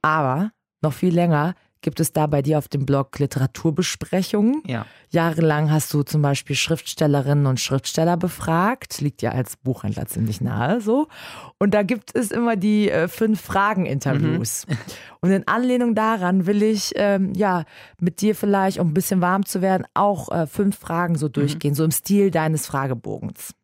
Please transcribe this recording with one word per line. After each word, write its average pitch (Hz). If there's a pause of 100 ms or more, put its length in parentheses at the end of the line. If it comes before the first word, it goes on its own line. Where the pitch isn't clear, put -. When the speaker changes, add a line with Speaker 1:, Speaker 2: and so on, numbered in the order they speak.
Speaker 1:
Aber 156 (300)
noch 151
viel 185
länger 170 (280)
gibt -
es 160
da 151
bei 147
dir 151
auf 139
dem 139
Blog 139
Literaturbesprechungen. 180
Speaker 2:
Ja. 117 (240)
Speaker 1:
Jahrelang 160
hast 156
du 147
zum 151
Beispiel 143
Schriftstellerinnen 143
und 131
Schriftsteller 160
befragt. 180
Liegt 143
ja 117
als -
Buchhändler 120
ziemlich 110
nahe, 139
so. 247 (500)
Und 202
da 208
gibt 208
es 233
immer 233
die, 208
äh, 165
Fünf-Fragen-Interviews. 170
Speaker 2:
Mhm. 147 (460)
Speaker 1:
Und 180
in 196
Anlehnung 240
daran 190
will 208
ich, 214
ähm, 196
ja, 185 (340)
mit 175
dir 208
vielleicht, 196
um 175
ein 151
bisschen 185
warm 190
zu 185
werden, 190
auch, 202
äh, 165
fünf 202
Fragen 170
so 147
Speaker 2:
Mhm. 127
Speaker 1:
durchgehen, 147
so 160
im 160
Stil 196
deines 156
Fragebogens. 123